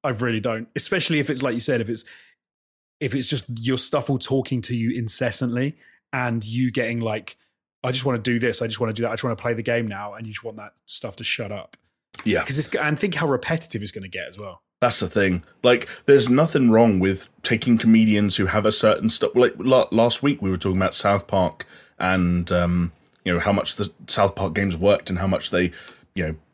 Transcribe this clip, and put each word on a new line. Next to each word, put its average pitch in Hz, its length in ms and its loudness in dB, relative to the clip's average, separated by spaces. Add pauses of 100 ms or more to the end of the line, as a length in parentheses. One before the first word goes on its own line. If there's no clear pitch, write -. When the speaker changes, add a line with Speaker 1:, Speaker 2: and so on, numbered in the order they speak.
Speaker 1:
I 147 60 0
really 113 300 -2
don't. 113 360 -4
Especially 165 440 0
if 143 100 0
it's, 131 140 -2
like 123 100 -2
you 117 60 -4
said, 120 220 0
if 107 80 -4
it's, 113 160 -6 (920)
if 127 160 -4
it's 131 140 0
just 135 160 -2 (140)
your 123 180 0
stuff - 320 -2
all 135 100 2
talking - 420 -2
to 123 140 -4
you 117 160 -2
incessantly 123 880 -2 (340)
and 120 340 -2
you 120 260 -2
getting 117 280 -2
like, 110 380 -6 (460)
"I 143 80 -2
just 131 140 -4
wanna 123 140 0
do 117 200 0
this, 117 220 0
I 117 60 -2
just 113 120 -6
wanna 113 140 -2
do 117 100 -4
that, 113 60 -2
I 113 40 -4
just - 100 -6
wanna 117 120 -2
play 120 180 -4
the 110 100 -6
game 117 240 -2
now," 101 260 -10
and 113 140 -14
you 107 60 -12
just - 100 -12
want 110 140 -12
that 104 160 -18 (120)
stuff - 320 -8
to 117 60 -12
shut 107 280 -4
up. - 260 -14 (480)
Speaker 2:
Yeah. 101 180 2
Speaker 1:
'Cause 131 160 -2
it's, - 160 -2
and 151 240 -2
think 190 160 -2
how 165 120 -2
repetitive 135 540 -2
it's 104 100 -6
gonna 95 180 -12
get 90 180 -10
as 92 100 -16
well. 98 240 -16 (200)
Speaker 2:
That's 120 200 2
the 92 80 -2
thing. 95 340 2 (180)
Like, 123 280 4 (160)
there's 135 240 6
nothing 135 420 4
wrong 110 280 6
with 95 280 0 (160)
taking 117 340 2
comedians 107 600 4
who 98 100 2
have 101 180 0
a 107 60 4
certain 107 380 2
stuff. - 260 0
Like, 123 220 4
la-, 123 340 2
last 117 320 2
week 143 180 0
we 95 80 -2
were 92 80 0
talking 92 200 -2
about 95 180 0
South 101 320 0
Park - 380 -2 (320)
and, 90 540 0
um, 87 420 0 (320)
you 90 80 0
know, 82 80 0
how 104 100 0
much - 240 -2
the 98 160 -6 (160)
South 98 280 2
Park 92 180 -4
games 95 240 -2
worked 98 320 2
and 90 100 -2
how 95 80 -2
much - 220 -2
they, 90 220 0 (440)
you 87 100 -2
know 80 100 -6 (180)